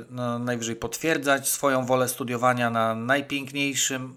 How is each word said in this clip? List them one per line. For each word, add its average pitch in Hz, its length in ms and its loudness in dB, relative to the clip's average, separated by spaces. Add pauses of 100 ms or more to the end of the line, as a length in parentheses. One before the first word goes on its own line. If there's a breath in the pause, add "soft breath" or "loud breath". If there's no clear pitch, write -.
no, 120 300 -4
najwyżej 117 360 -2
potwierdzać 139 720 0
swoją 131 360 2
wolę 127 220 4
studiowania 123 640 2
na 113 260 2
najpiękniejszym, 135 1200 -2